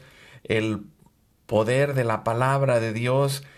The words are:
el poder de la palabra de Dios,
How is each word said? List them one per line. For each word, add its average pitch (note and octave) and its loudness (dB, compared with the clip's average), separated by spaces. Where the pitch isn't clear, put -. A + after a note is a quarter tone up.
el G#2+ -2
poder B2 2
de B2+ 0
la A2 -2
palabra B2+ 0
de A2+ -2
Dios, C3 0